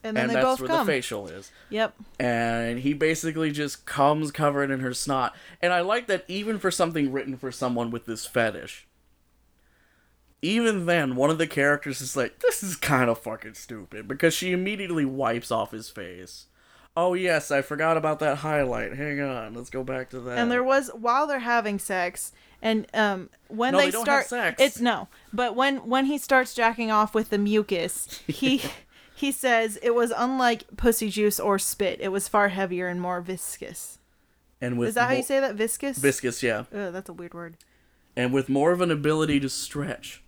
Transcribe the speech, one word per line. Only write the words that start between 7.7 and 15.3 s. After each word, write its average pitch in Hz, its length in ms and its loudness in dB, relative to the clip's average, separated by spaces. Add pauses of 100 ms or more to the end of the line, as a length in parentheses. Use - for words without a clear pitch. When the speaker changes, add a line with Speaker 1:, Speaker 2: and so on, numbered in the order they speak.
Speaker 2:
with 117 160 -6
this 113 200 -6
fetish, 107 600 -2 (1500)
even 208 440 2
then, 156 300 2
one 135 160 4
of 160 80 2
the 165 80 2
characters 143 540 0
is 127 140 -8
like, 127 240 -2
"This - 220 2
is 185 140 -6
kinda 127 400 2
fucking 110 400 -12
stupid," 107 520 -14
because 156 260 2
she 180 180 -2
immediately 185 540 -2
wipes 131 460 -2